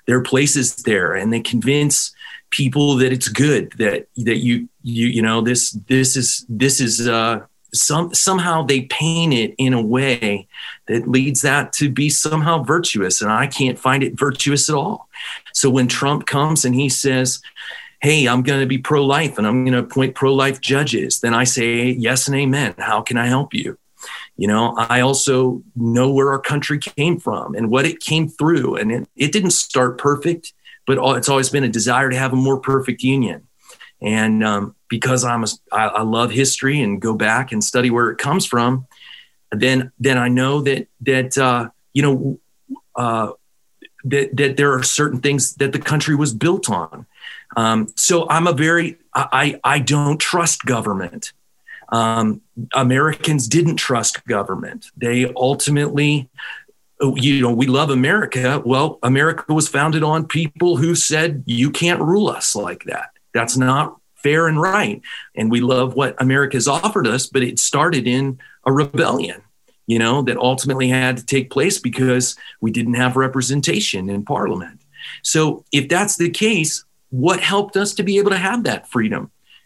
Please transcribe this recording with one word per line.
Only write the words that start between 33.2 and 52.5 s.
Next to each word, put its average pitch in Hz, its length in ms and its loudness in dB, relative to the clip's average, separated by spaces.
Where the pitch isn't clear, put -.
And, 110 420 2
um, 101 320 -2
because 127 360 0
I'm 120 180 -2
a, 107 40 -4
I, 107 160 2
I 107 160 -2
love 113 280 0
history 135 500 0
and 101 200 -2
go 113 120 -2
back 110 380 0
and 107 100 -2
study 123 280 0
where 117 200 2
it - 80 -8
comes 180 280 0
from, 127 420 0
then, 127 480 0
then 127 180 2
I 123 120 2
know 131 320 2
that, 139 260 -2
that, 131 360 0
uh, 123 320 2
you 139 100 2
know, 139 360 0
uh, 113 380 -2
that, 135 320 -2
that 139 180 0
there 143 180 4
are 127 100 -2
certain - 360 0
things 139 360 0
that 139 180 -2
the 139 60 -4
country 151 360 0
was 143 180 0
built 170 360 0
on. 85 360 -6
Um, 113 380 2
so 170 340 2
I'm 165 180 2
a 170 60 2
very, 165 440 0
I, 139 500 0
I, 139 120 2
I 151 40 2
don't 147 400 0
trust - 440 -2
government. 107 720 -4
Um, 113 520 0